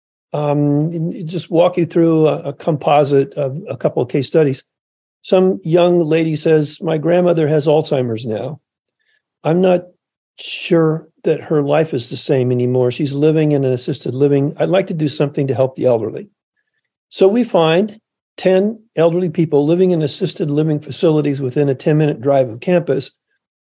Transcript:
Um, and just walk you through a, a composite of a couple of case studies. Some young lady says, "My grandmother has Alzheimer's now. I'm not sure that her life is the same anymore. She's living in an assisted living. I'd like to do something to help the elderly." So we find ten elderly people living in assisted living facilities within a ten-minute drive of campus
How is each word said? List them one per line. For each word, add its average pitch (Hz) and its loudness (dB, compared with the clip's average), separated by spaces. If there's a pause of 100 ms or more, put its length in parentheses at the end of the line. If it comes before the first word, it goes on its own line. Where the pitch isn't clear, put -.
(360)
Um, 147 0
and 170 -6
just 165 -8
walk 180 2
you 170 0
through 165 2
a, 147 -4
a - -6
composite 143 2
of 139 -6
a 123 -10
couple 151 -2
of 120 -6
case 139 -2
studies. 156 0 (600)
Some 190 2
young 175 2
lady 160 0
says, 156 0
"My 160 -2
grandmother 165 2
has 151 0
Alzheimer's 131 0
now. 110 -8 (800)
I'm 170 2
not 180 2 (540)
sure 160 -2 (160)
that 160 0
her 151 0
life 151 0
is 123 -6
the 123 -10
same 127 0
anymore. 123 0
She's 139 -4
living 156 2
in 139 0
an 127 0
assisted 123 -6
living. 143 2
I'd 156 0
like 185 0
to 190 -6
do 156 -2
something 143 -2
to 131 -2
help 131 -2
the - -2
elderly." 120 -2 (800)
So - 2
we 226 2
find 180 0 (380)
ten 190 0 (180)
elderly 170 0
people 151 0
living 175 2
in 160 0
assisted 151 -4
living 151 0
facilities 147 0
within 139 0
a 131 0
ten-minute 151 0
drive 135 2
of 120 -14
campus 170 -2 (440)